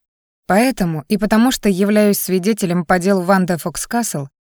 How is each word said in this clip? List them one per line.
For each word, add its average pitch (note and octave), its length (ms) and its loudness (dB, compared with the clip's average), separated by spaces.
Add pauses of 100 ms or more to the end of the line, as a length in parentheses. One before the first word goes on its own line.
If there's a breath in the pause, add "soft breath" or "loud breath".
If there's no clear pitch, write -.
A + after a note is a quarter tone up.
(480)
Поэтому F#3+ 580 0
и G#3+ 120 0
потому, A3 340 2
что - 160 -4
являюсь G3+ 500 2
свидетелем F3+ 680 -2
по F#3 140 2
делу F#3 240 2
Ванда F3+ 360 2
Фокскасл, E3+ 680 -6 (180)